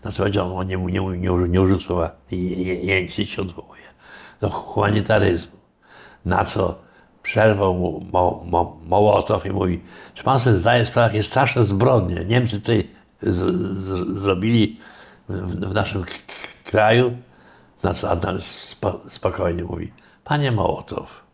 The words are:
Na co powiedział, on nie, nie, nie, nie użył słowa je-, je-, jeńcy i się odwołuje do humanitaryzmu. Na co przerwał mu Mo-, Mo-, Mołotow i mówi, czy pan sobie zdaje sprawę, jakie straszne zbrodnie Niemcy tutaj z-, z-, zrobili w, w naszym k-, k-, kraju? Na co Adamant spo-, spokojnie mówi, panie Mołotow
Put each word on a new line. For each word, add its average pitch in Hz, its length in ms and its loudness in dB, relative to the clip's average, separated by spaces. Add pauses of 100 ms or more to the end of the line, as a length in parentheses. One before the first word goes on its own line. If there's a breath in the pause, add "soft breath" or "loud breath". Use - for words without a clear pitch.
Na - 60 -8
co - 80 -10
powiedział, 98 400 0
on 92 80 -4
nie, 95 100 -4
nie, 92 240 -2
nie, 90 480 0
nie 90 140 4
użył 95 180 4
słowa 85 300 -2 (200)
je-, 90 320 -4
je-, 92 120 -2
jeńcy 90 480 -2
i 98 40 -4
się - 160 -8
odwołuje - 400 -12 (580 loud breath)
do 98 100 -2
humanitaryzmu. 104 1040 0 (680 loud breath)
Na 92 200 0
co 92 340 -2 (440 soft breath)
przerwał 101 520 4
mu 87 260 -2 (120)
Mo-, 90 320 2
Mo-, 85 400 0
Mołotow 101 600 2
i 98 40 -6
mówi, 92 300 -2 (340 loud breath)
czy - 100 -16
pan 131 160 2
sobie 117 160 4
zdaje 117 280 4
sprawę, 120 220 2
jakie 107 160 0
straszne 127 420 2
zbrodnie 98 600 2
Niemcy 110 360 0
tutaj 110 300 0 (320 loud breath)
z-, 92 560 -2
z-, 95 420 -6
zrobili 101 580 2 (500 loud breath)
w, 92 420 -6
w 92 40 -6
naszym 98 300 -2
k-, - 80 -12 (140)
k-, - 440 -16
kraju? 120 460 4 (680 soft breath)
Na 90 120 0
co 90 160 -4
Adamant 90 340 -2
spo-, - 640 -6
spokojnie 87 560 -4
mówi, 87 280 -10 (320 soft breath)
panie 143 280 0
Mołotow - 800 -4